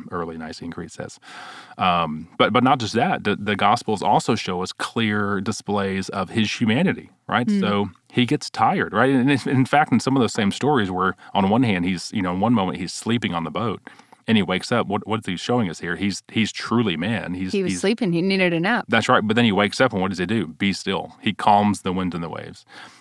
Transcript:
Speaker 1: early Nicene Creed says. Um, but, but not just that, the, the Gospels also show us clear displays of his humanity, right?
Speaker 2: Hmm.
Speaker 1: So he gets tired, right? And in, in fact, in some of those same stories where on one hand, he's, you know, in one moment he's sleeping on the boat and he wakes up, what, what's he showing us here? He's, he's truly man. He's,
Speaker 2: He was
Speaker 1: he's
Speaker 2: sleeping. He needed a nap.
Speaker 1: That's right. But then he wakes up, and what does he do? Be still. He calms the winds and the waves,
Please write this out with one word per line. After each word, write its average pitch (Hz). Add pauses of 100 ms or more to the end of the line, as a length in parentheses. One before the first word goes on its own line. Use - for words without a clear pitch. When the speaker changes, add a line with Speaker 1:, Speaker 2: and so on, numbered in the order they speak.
(120)
Speaker 1:
early 82
Nicene 80
Creed 82
says. - (580)
Um, 85
but, 107
but 123
not 131
just 107
that, 151
the, 104
the 101
Gospels 101
also 117
show 90
us -
clear 104
displays 101
of 95
his 110
humanity, 123 (180)
right? 113
Speaker 2:
Hmm. 101
Speaker 1:
So 101 (220)
he 123
gets -
tired, 113
right? 120
And 135
in, 143 (100)
in 131
fact, 147
in 113
some 135
of 135
those 107
same 101
stories 123
where 92 (180)
on 98
one 120
hand, 95
he's, 90
you 107
know, 90
in 92
one 117
moment 95
he's 87
sleeping 113
on 85
the 78
boat 98 (460)
and 110
he 101
wakes 92
up, 107
what, 98
what's 110
he 92
showing 120
us 78
here? 87
He's, 95
he's 110
truly 110
man. 87
He's, 92
Speaker 2:
He 196
was 185
Speaker 1:
he's 180
Speaker 2:
sleeping. 196
He 170
needed 190
a 165
nap. 208
Speaker 1:
That's -
right. 123
But 107
then 120
he 110
wakes 101
up, 131
and 95
what 95
does 87
he 90
do? 101
Be 95
still. 92
He 110
calms 104
the 92
winds 90
and 85
the 80
waves, 76 (360)